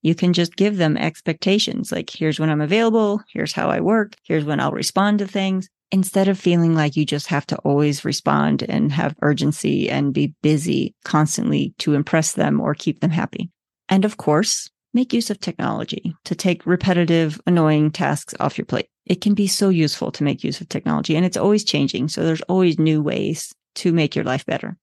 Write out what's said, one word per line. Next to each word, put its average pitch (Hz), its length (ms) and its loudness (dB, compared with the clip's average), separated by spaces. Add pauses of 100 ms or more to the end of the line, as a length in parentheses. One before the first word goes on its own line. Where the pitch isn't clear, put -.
You 165 140 2
can 180 160 2
just 170 240 0
give 202 220 0
them 156 180 2
expectations, - 960 -2
like, - 200 -6
"Here's 156 280 -2
when 156 100 2
I'm 151 120 0
available, 214 600 2 (120)
here's 160 180 -4
how - 180 -2
I 151 120 0
work, 214 420 0
here's 151 220 -2
when 147 160 -2
I'll 139 100 0
respond 202 480 0
to 196 80 -4
things," 190 400 -4 (240)
instead 190 380 2
of 190 100 0
feeling 170 360 4
like 147 200 0
you 151 80 2
just 147 240 -4
have 143 200 -2
to - 100 -4
always 143 480 2
respond 147 580 0
and 147 300 0
have 160 280 -2
urgency 147 680 0
and 139 240 -2
be 147 280 -2
busy 151 640 0
constantly 151 760 0
to 151 140 0
impress 156 380 0
them 147 300 0
or 147 120 -2
keep - 280 -4
them 175 100 0
happy. - 400 -4 (380)
And 196 160 4
of 214 100 -2
course, - 540 0 (240)
make 247 180 0
use 233 180 0
of 202 120 -6
technology - 840 -6
to 170 120 -6
take 175 300 -2
repetitive, 170 800 2
annoying 156 460 4
tasks 147 480 -2
off - 180 -2
your - 80 -6
plate. - 220 -4 (200)
It 180 140 0
can 202 140 2
be 202 100 2
so 196 240 2
useful 160 440 0
to - 100 -4
make 143 200 -2
use 143 180 -4
of 160 80 -16
technology, 156 460 -2
and 175 80 2
it's 180 140 0
always 208 260 2
changing, 139 440 -2
so - 160 -4
there's 160 200 0
always 180 360 2
new 156 240 2
ways - 500 -4 (220)
to 175 180 0
make 160 220 2
your - 100 -2
life 131 220 -4
better. - 360 -6